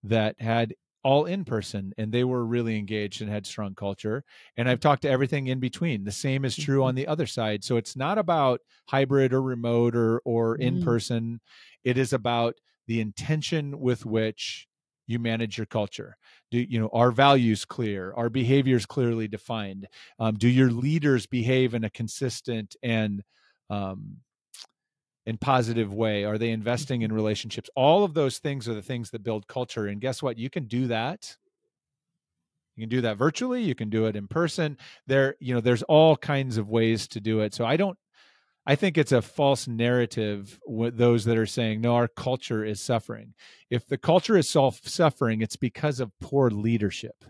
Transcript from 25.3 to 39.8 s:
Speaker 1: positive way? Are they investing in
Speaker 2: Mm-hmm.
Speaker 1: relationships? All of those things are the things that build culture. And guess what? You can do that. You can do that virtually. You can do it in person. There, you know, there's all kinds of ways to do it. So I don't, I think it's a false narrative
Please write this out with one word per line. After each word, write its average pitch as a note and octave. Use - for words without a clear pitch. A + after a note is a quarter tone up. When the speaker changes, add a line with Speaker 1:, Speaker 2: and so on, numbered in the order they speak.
Speaker 1:
positive A#2
way? G#2
Are G#2+
they A#2
investing A#2+
in A2
Speaker 2:
Mm-hmm. A2
Speaker 1:
relationships? G#2+
All D#3
of D#3+
those C#3+
things C3+
are A#2
the G#2
things A#2+
that A2+
build G#2+
culture. A#2
And G2+
guess C3
what? A#2+
You A#2+
can C#3+
do B2
that. A#2+
You A2
can A2+
do B2+
that G#2+
virtually. A#3+
You D#3
can G#2+
do A2
it G#2
in G2+
person. D#3+
There, C3+
you B2
know, A#2+
there's A#2
all D#3
kinds C3+
of G#2
ways A2+
to A2
do A2
it. G#2+
So A#2
I C3+
don't, F#3+
I C#3
think F3+
it's D3
a A#2+
false C#3
narrative A2+